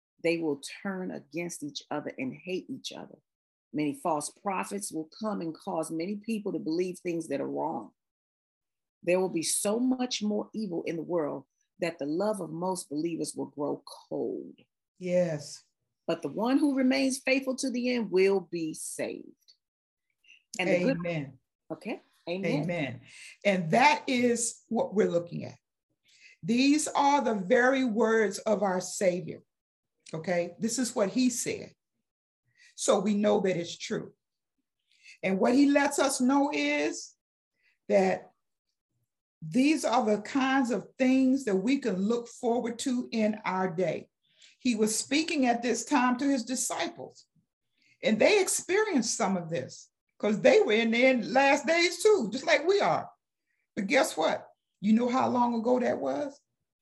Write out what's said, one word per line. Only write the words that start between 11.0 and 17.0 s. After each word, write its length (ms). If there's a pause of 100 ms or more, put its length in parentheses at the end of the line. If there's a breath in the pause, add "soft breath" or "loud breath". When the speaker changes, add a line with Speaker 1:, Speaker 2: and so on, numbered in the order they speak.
Speaker 1:
world 420 (360)
that 180
the 80
love 340
of 100
most 380
believers 480
will 100
grow 360 (260)
cold. 460 (440)
Speaker 2:
Yes. 640 (440)
Speaker 1:
But 160
the 80
one 280
who 160
remains 440